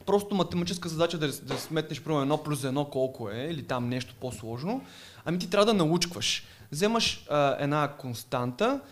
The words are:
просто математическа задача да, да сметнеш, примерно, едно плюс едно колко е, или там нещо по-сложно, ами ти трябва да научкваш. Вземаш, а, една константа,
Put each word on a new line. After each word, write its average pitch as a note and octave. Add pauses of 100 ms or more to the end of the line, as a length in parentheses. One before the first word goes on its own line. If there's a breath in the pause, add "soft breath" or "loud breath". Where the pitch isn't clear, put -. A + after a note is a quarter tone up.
просто G3+
математическа F3
задача E3+
да, D3+
да C3+
сметнеш, D#3
примерно, D3+
едно D3
плюс C#3+
едно C#3
колко C3
е, A2
или D3+
там A#2+
нещо B2
по-сложно, B2+ (400 loud breath)
ами E3+
ти G#3+
трябва G#3
да A3+
научкваш. E3 (280 loud breath)
Вземаш, G#3+
а, C#3+
една D3
константа, C3 (120 loud breath)